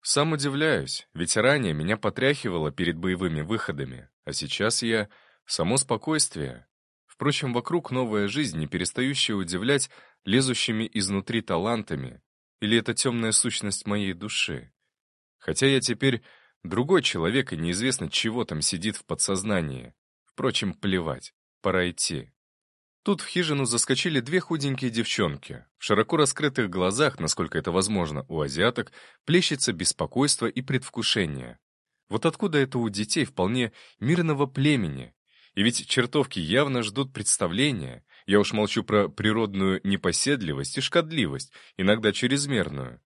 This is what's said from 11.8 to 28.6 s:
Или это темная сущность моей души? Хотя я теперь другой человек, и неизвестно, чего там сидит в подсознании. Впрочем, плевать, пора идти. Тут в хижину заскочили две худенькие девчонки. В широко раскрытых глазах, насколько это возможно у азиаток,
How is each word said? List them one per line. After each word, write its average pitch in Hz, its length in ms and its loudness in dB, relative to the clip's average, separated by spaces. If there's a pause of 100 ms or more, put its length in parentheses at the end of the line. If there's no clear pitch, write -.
Или 110 180 4
это 113 160 0
темная 117 360 0
сущность 107 560 0
моей 101 260 -2
души? 87 600 -6 (680)
Хотя 131 300 0
я 135 120 4
теперь 123 420 0 (420)
другой 135 380 2
человек, 92 500 0
и 90 40 -6
неизвестно, 87 540 -2
чего 113 340 -2
там 78 160 -6
сидит 98 360 -2
в - 80 -16
подсознании. 87 880 -2 (300)
Впрочем, 110 500 -2
плевать, 85 580 -2 (280)
пора 92 300 2
идти. 80 420 -4 (720)
Тут 202 180 0
в - 60 -10
хижину 156 380 0
заскочили 131 560 0
две 143 180 0
худенькие 139 500 -2
девчонки. 104 760 -2 (120)
В - 80 -16
широко 110 320 2
раскрытых 139 540 2
глазах, 98 480 2
насколько 80 400 -2
это 82 140 -2
возможно 87 560 0
у 80 120 -4
азиаток, 90 520 0 (320)